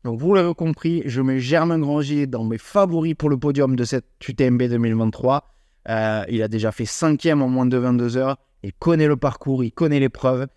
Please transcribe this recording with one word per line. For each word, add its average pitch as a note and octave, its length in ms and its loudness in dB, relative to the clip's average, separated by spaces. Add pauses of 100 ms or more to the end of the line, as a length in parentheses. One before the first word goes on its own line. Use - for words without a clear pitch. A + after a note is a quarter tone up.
Donc A#2 160 -6
vous F3 140 2
l'avez F3 220 4
compris, E3 500 -2
je C3 160 -2
mets C3 180 0
Germain D#3+ 400 2
Grangier D3 480 -2
dans A#2+ 160 -6
mes A2+ 140 -4
favoris E3+ 560 0
pour D3+ 160 -2
le C3+ 80 2
podium C#3 400 0
de B2 80 0
cette B2+ 220 -4 (200)
U B2+ 80 -8
T C3+ 100 4
M B2 120 4
B B2+ 60 2
deux A#2+ 140 0
mille A2+ 180 0
vingt-trois. B2+ 580 0 (340)
Euh, A2 400 0
il A2 140 -2
a A2 80 0
déjà A2 220 -2
fait A2+ 140 -6
cinquième D3+ 560 0
en C3 60 0
moins B2+ 200 0
de B2+ 100 2
vingt-deux B2 400 0
heures. C3 200 0 (260)
Il G2 100 -10
connaît D#3+ 340 2
le D3 80 4
parcours, C3 480 -2
il A2+ 80 -4
connaît D3+ 280 0
l'épreuve. C3 580 0